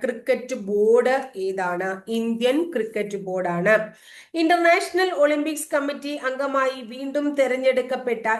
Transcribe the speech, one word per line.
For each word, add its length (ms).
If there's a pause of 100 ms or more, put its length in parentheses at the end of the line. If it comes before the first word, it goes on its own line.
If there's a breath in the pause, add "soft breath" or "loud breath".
ക്രിക്കറ്റ് 500
ബോർഡ് 680 (140)
ഏതാണ്? 720
ഇന്ത്യൻ 680
ക്രിക്കറ്റ് 440
ബോർഡാണ്. 720 (420 loud breath)
ഇന്റർനാഷണൽ 800
ഒളിമ്പിക്സ് 640
കമ്മിറ്റി 400
അംഗമായി 680
വീണ്ടും 540
തെരഞ്ഞെടുക്കപ്പെട്ട 920 (120)